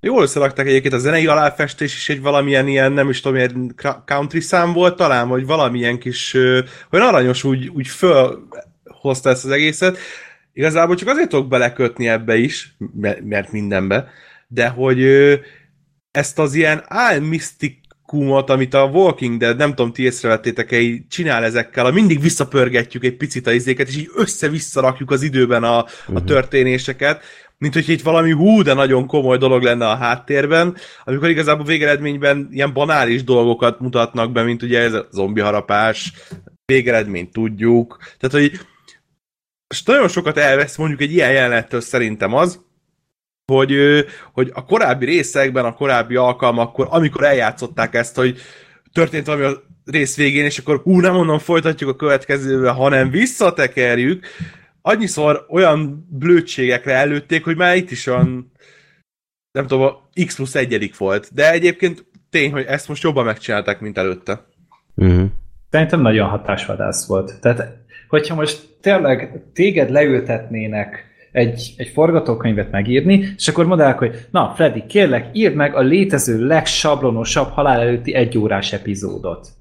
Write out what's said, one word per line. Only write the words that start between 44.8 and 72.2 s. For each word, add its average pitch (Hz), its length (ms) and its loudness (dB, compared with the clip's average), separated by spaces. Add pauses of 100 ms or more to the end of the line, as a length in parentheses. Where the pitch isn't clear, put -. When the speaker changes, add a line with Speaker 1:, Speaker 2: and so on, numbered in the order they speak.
Speaker 1:
részekben, 135 600 0
a 117 80 -4
korábbi 123 420 -2
alkalmakkor, 123 760 0
amikor 160 340 0
eljátszották 117 720 0
ezt, 117 200 -2
hogy 127 220 0 (560)
történt 156 320 -2
valami 147 180 -2
a 135 200 -2 (220)
rész 139 300 -2
végén, 143 300 2
és 143 120 -2
akkor 147 260 -2
hú, 180 160 4
nem 180 160 2
onnan 160 240 2
folytatjuk 160 500 -2
a 131 60 -2
következőbe, 135 760 0
hanem 131 400 2
visszatekerjük, 143 1160 0 (560)
annyiszor 160 680 0
olyan 156 600 2
blödségekre 139 840 0
előtték, 147 500 0
hogy 165 120 -2
már 180 200 2
itt 180 160 -2
is 123 160 -10
olyan, 127 440 -2 (1000)
nem 135 160 -4
tudom, 131 160 2
a - 260 -2 (160)
X - 100 -10
plusz 135 200 -8
egyedik 117 420 -2
volt. 98 360 -4
De 147 180 2
egyébként 170 540 0 (240)
tény, 143 220 0
hogy 139 160 -6
ezt 143 200 -6
most - 160 -10
jobban 139 220 0
megcsinálták, 104 540 -4
mint 104 180 -8
előtte. 95 480 -6 (500)
Speaker 2:
Mhm. 92 280 4 (460)
Speaker 3:
Szerintem 156 320 0
nagyon 107 280 2
hatásvadász 101 800 -6
volt. 95 340 -4
Tehát, 117 360 -2 (300)
hogyha 151 280 -2
most 151 320 -6 (140)
tényleg 165 600 0 (120)
téged 165 360 2
leültetnének 113 1160 -2 (240)
egy, 117 460 -2
egy 123 100 -10
forgatókönyvet 120 840 0